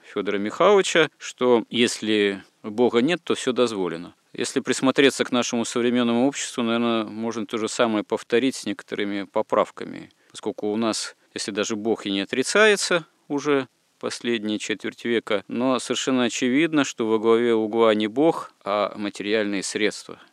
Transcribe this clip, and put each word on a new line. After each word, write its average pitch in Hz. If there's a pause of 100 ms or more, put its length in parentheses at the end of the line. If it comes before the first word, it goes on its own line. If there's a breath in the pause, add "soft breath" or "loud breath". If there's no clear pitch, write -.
(120)
Фёдора 101
Михайловича, 175
что 123
"если 107 (200)
Бога 110
нет, 160
то 113
всё -
дозволено". 95 (220)
Если -
присмотреться 131
к -
нашему 120
современному 120
обществу, -
наверное, 117
можно 110
то 123
же 107
самое 110
повторить 120
с -
некоторыми 101
поправками, 90 (220 soft breath)
поскольку 107
у 104
нас, 113 (200)
если 110
даже 101
Бог 107
и 104
не 98
отрицается 180 (220)
уже 139 (320)
последние 107
четверть -
века, 110
но 120
совершенно 127
очевидно, 143
что 120
во 110
главе 117
угла 110
не 107
Бог, 151 (120)
а 101
материальные 101
средства, 101 (140)